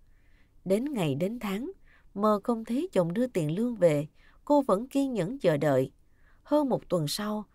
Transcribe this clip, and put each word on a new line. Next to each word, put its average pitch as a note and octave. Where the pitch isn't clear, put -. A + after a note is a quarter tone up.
Đến A#3
ngày D#3+
đến G3+
tháng, A3
Mơ G#3
không A3+
thấy C#4+
chồng E3+
đưa A#3+
tiền D#3+
lương A#3
về, D#3
cô D4
vẫn A3+
kiên C#4
nhẫn A3
chờ D#3+
đợi. C#3
Hơn D4
một G3+
tuần D#3+
sau, G#3